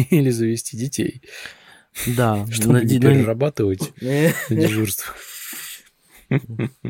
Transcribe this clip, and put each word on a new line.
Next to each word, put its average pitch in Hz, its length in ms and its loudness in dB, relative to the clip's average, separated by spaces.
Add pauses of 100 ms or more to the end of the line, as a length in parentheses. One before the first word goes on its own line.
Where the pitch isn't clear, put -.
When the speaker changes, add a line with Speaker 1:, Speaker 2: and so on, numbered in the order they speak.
Speaker 1:
или 139 220 4
завести 117 440 -2
детей. - 460 -6 (920)
Speaker 2:
Да. 110 320 2
Speaker 1:
<laughs> 113 40 -8
Чтобы 113 220 2
Speaker 2:
На 123 80 6
Speaker 1:
не 117 60 0 (100)
Speaker 2:
де-, - 20 2
на 139 140 8
Speaker 1:
перерабатывать 113 840 0
Speaker 2:
<laughs> - 40 -16
Speaker 1:
на 143 320 2 (160)
дежурство. 110 640 0 (1160)
<laughs> 131 80 2 (520)